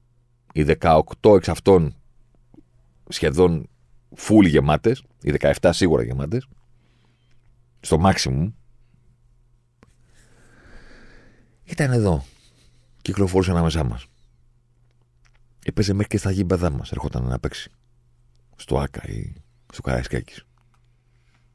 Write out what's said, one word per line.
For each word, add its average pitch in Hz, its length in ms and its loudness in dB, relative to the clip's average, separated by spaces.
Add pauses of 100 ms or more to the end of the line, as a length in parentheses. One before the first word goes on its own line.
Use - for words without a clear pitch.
(540)
οι 78 100 0
δεκαοκτώ 80 720 4
εξ 90 140 2
αυτών 85 460 2 (1120)
σχεδόν 82 600 0 (460)
full 104 320 4
γεμάτες, 76 560 2 (180)
οι 76 100 -2
δεκαεφτά 73 420 2
σίγουρα 78 300 0
γεμάτες, 67 440 -6 (1300)
στο 80 260 0
maximum. 82 460 -2 (3000)
Ήταν 139 280 -4
εδώ. 98 340 0 (760)
Κυκλοφορούσε 95 500 0
ανάμεσά 82 320 0
μας. 57 220 -8 (1600)
Έπαιζε 98 280 -2
μέχρι 101 140 -2
και 110 100 -4
στα 98 140 -2
γήπεδά 90 380 -2
μας. 67 220 -8
Ερχόταν 64 320 -6
να 62 160 -4
παίξει. - 320 -10 (840)
Στο - 240 -6
Άκα - 280 -8
ή - 260 -12 (400)
στο - 80 -16
Καραϊσκάκης. - 640 -8 (1080)